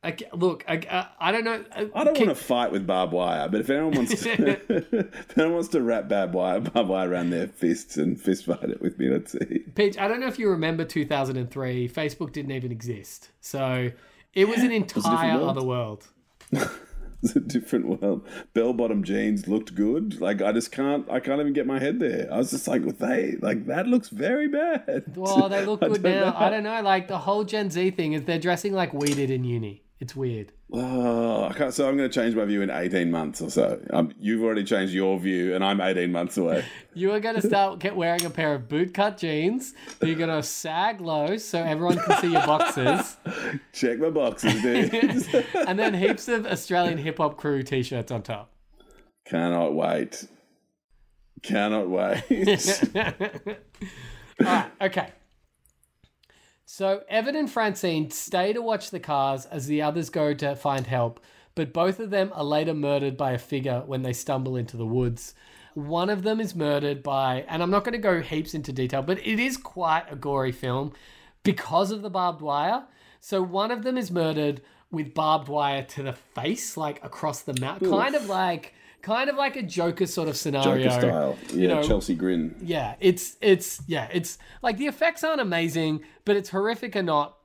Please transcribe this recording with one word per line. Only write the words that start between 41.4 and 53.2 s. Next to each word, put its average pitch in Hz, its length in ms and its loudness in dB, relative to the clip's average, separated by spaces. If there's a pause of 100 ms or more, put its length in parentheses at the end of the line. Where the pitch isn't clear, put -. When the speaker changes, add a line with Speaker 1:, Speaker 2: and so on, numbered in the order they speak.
Speaker 1:
everyone 165 360 2
can - 220 2
see 170 100 2
your - 140 4
boxes. - 720 2 (280)
Speaker 2:
<laughs> - 260 -8
Check 120 280 0
my 156 100 2
boxes, 127 540 0
dude. 233 880 4
Speaker 1:
<laughs> 320 140 2
And 185 100 0
then 226 160 2
heaps 196 340 2
of 226 200 0
Australian 175 500 0
hip-hop 151 400 -2
crew 139 240 0
t-shirts 131 500 -2
on 113 120 -4
top. 107 280 -10 (720)
Speaker 2:
Cannot 85 500 2
wait. 82 500 -2 (1160)
Cannot 104 440 2
wait. 98 400 2
<laughs> 196 680 2
Speaker 1:
<laughs> - 0 -
All - 1500 -4